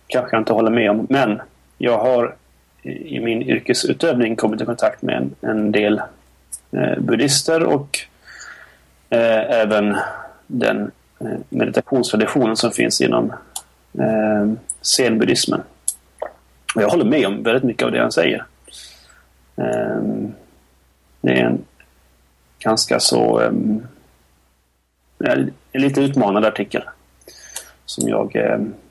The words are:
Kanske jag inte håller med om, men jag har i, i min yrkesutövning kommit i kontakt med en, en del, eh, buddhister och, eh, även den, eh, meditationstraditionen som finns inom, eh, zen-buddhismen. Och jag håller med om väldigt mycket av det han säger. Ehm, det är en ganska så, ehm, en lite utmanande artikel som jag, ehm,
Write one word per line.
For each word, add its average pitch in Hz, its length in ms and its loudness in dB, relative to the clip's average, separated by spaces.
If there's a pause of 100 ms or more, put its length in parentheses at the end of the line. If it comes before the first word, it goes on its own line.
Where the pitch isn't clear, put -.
Kanske - 300 -2
jag 113 40 2
inte 110 120 0
håller 110 180 2
med 113 200 4
om, 110 200 0
men 123 300 0 (380)
jag 120 200 2
har 120 380 0 (460)
i, - 340 -10
i - 40 -6
min 113 220 -2
yrkesutövning 127 920 0
kommit 113 240 -2
i 117 40 -6
kontakt 117 380 -2
med - 140 -2
en, 127 340 -6
en 107 220 0
del, 104 280 2 (720)
eh, - 260 -2
buddhister 139 640 0
och, 143 360 -2 (1120)
eh, 117 500 2
även 104 360 2 (500)
den, 107 440 -2 (300)
eh, - 180 -6 (100)
meditationstraditionen 113 1080 0
som 113 160 0
finns - 280 0
inom, - 320 2 (640)
eh, 107 540 2 (280)
zen-buddhismen. - 840 2 (1120)
Och 107 80 0
jag 104 60 4
håller 170 160 2
med 123 220 2
om 107 160 -4
väldigt 120 220 2
mycket 120 220 0
av 117 60 0
det 120 80 0
han 113 120 0
säger. 67 320 0 (1120)
Ehm, 113 760 -4 (880)
det 64 120 2
är 64 120 4
en - 200 0 (920)
ganska - 420 0
så, 57 400 4
ehm, 107 460 0 (1300)
en 127 340 0 (200)
lite 139 280 2
utmanande 110 480 2
artikel - 340 -4 (1000)
som - 240 -6
jag, - 280 -2
ehm, - 380 -2 (160)